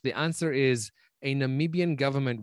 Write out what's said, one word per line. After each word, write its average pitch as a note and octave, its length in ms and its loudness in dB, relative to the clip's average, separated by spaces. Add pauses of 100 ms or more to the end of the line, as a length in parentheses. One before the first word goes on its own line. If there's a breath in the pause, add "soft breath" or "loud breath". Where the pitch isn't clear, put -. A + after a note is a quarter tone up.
The C3 100 0
answer D#3+ 400 -2
is C3 380 2 (320 soft breath)
a C#3 120 -2
Namibian D#3 640 0
government C3+ 460 0